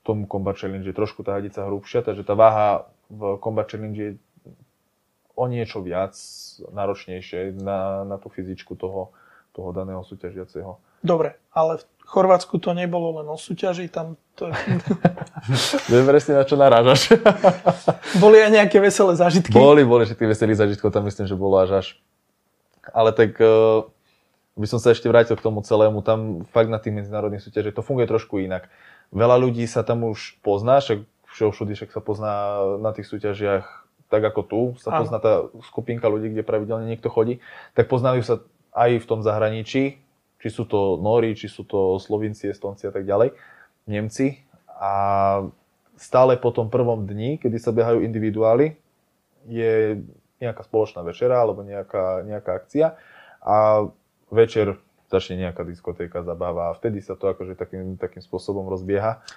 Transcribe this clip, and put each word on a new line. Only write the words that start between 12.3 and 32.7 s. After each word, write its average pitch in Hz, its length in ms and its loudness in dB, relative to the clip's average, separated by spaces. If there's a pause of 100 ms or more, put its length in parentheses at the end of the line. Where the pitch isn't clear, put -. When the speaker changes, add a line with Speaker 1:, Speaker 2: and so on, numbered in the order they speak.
Speaker 2:
to 175 160 -2
nebolo 175 420 -4
len 151 100 -12
o 151 100 -10
súťaži, 175 520 -6
tam 160 280 -10 (180)
to - 180 -10 (640)
Speaker 1:
<laughs> - 760 -4
Viem 120 140 6
presne, 139 320 4
na 139 80 6
čo 135 120 0
narážaš. 135 600 6 (480)
<laughs> - 600 0
Speaker 2:
Boli 214 140 12
aj 214 160 8
nejaké 208 240 4
veselé 196 360 4
zážitky? 175 360 2
Speaker 1:
Boli, 143 320 10
boli 120 220 6
všetkých 110 260 -2
veselých 107 300 2
zážitkov, 104 300 0
tam 101 140 0
myslím, 104 220 -6
že 98 80 -4
bolo 95 240 2
až 95 180 4
až. 95 120 0 (1000)
Ale 113 240 2
tak, 110 240 2
e, 113 140 6 (1040)
by 104 140 -6
som 120 100 -4
sa 117 140 4
ešte 113 160 2
vrátil 117 260 4
k 104 80 -6
tomu 107 200 -4
celému, 107 400 2
tam 110 180 -2 (280)
fakt 113 200 0
na 110 80 -4
tých 107 180 -6
medzinárodných 104 480 -6
súťažiach 104 320 -6
to 120 80 -8
funguje 127 240 -2
trošku 110 320 -4
inak. 92 300 -8 (420)
Veľa 117 280 4
ľudí 123 260 0
sa 117 180 -4
tam 117 240 -2
už - 340 -10
pozná, 110 400 2
však 113 220 -4 (280)
všeho 107 220 -2
všudy 104 220 -8
však 104 160 -14
sa - 100 -10
pozná 107 340 -6 (440)